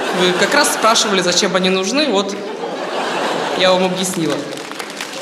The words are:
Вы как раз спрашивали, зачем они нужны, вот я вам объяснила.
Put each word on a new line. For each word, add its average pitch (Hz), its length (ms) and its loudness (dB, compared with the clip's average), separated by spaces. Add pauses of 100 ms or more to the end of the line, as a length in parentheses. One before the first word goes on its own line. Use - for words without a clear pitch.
(180)
Вы 180 220 4
как 196 140 2
раз 294 180 4
спрашивали, 220 480 4
зачем 180 360 2
они 185 120 2
нужны, 202 380 2
вот 196 280 0 (1200)
я 185 120 4
вам 185 140 4
объяснила. 180 500 -2 (880)